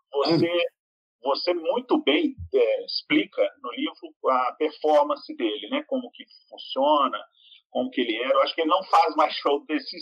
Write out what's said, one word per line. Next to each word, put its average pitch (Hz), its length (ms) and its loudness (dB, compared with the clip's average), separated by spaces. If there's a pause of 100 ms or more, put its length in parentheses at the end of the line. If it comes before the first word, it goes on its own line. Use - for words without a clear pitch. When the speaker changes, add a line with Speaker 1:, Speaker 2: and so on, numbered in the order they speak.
(120)
Speaker 1:
Claro. 143 280 2
Speaker 2:
você, 170 260 2 (560)
você 135 320 0
muito 175 480 0
bem, 262 320 2 (180)
é, 113 320 2
explica - 580 -2 (200)
no 123 100 -10
livro 143 220 -6 (340)
a 127 240 0
performance 151 840 0
dele, 107 340 -4
né, - 160 -4
como 247 240 -6
que - 140 -20 (240)
funciona, 135 680 0 (500)
como 127 220 -4
que - 100 -2
ele 113 160 -2
era. 131 180 0
Eu 139 80 4
acho - 120 -2
que 165 80 -2
ele 156 80 -2
não - 140 2
faz - 300 2
mais 294 200 2
show - 320 -2
desse 151 360 -6